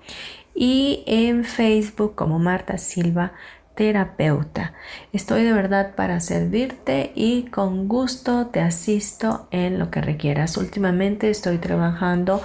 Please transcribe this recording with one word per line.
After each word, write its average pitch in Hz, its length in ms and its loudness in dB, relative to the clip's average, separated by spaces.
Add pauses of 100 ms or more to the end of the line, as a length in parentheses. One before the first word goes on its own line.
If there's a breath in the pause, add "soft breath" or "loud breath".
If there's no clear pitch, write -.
(540 loud breath)
y 262 520 2
en 233 400 2
Facebook 214 680 2
como 160 240 0
Marta 185 380 0
Silva 175 560 0 (420 loud breath)
Terapeuta. 180 1000 0 (400 loud breath)
Estoy 220 300 2
de 233 100 4
verdad 196 400 2
para 180 260 0
servirte 233 960 -2
y 240 300 2
con 190 440 -2
gusto 240 600 0
te 196 120 -2
asisto 208 880 0
en 180 280 0
lo 170 120 -2
que 160 120 -2
requieras. 151 560 0
Últimamente 196 720 0
estoy 190 260 0
trabajando 175 880 0